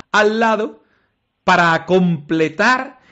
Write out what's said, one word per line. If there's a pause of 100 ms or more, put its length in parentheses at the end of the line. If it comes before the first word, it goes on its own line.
(120)
al
lado (600)
para
completar (120)